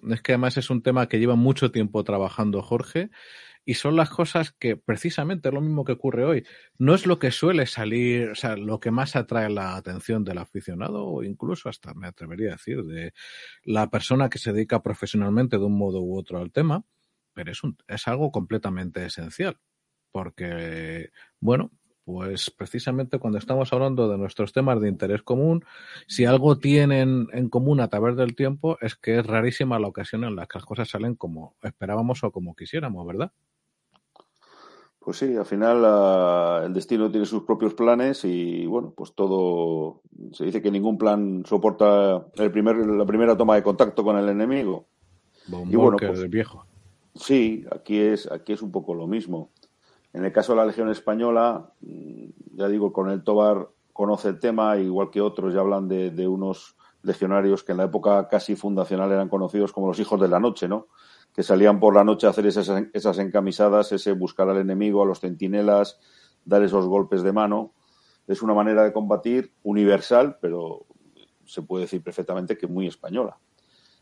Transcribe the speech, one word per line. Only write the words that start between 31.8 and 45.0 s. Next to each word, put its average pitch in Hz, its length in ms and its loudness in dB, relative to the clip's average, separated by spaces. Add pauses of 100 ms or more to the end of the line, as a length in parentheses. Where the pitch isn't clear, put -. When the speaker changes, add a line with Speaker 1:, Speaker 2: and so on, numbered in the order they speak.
Speaker 1:
o 107 80 -2
como 87 240 -10
quisiéramos, 104 520 -10
¿verdad? 104 260 -8 (1700)
Speaker 2:
Pues 95 120 -8
sí, 131 180 -2
al 101 100 -4
final, 113 400 2
ah, 90 760 4
el 92 100 -4
destino 107 340 0
tiene 104 180 0
sus 104 180 -4
propios 107 300 0
planes 123 500 2
y, 87 420 -4
bueno, 113 300 -4
pues - 180 -16
todo, 87 880 0 (300)
se 78 140 -6
dice 95 140 -2
que 101 120 0
ningún 101 260 0
plan 104 480 0
soporta 101 880 4
el 104 160 0
primer, 110 340 2
la 104 220 2
primera 110 300 4
toma 107 180 4
de 104 80 4
contacto 104 400 2
con 104 160 2
el 101 100 0
enemigo. 107 600 -2 (580)